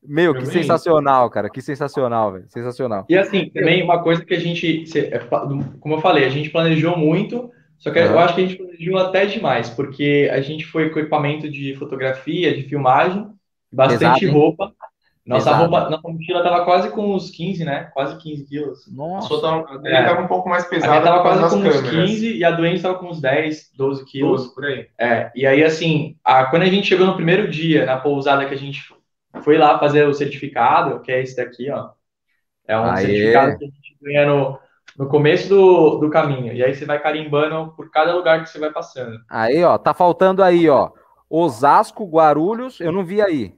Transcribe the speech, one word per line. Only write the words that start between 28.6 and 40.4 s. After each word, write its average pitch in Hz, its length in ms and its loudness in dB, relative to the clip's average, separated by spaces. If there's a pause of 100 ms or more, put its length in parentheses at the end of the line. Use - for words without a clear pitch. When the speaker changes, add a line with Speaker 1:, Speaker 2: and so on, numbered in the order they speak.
Speaker 3:
foi 151 160 4
lá 151 200 4
fazer 147 300 2
o 139 60 0
certificado, 135 880 -2
que 131 100 -8
é 127 80 0
esse 131 160 -10
daqui, 123 340 -8
ó. 113 200 -8 (760)
É 110 120 -2
um 110 80 0
Speaker 1:
Aê. 92 160 0
Speaker 3:
certificado 104 560 2
que - 60 -12
a - 40 -14
gente - 320 -20
ganha 143 260 0
no, 139 320 0 (380)
no 135 120 -6
começo 151 420 2
do, 180 480 6
do 151 100 0
caminho. 135 460 -2
E 123 100 -2
aí 139 100 0
você 143 120 -10
vai 147 160 -4
carimbando 156 760 -4
por 143 140 -18
cada 165 240 2
lugar 165 280 2
que 160 60 -16
você 156 100 -18
vai 151 120 -4
passando. 127 480 -12 (100)
Speaker 1:
Aí, 120 340 0
ó, 143 140 4
tá 147 160 0
faltando 185 500 2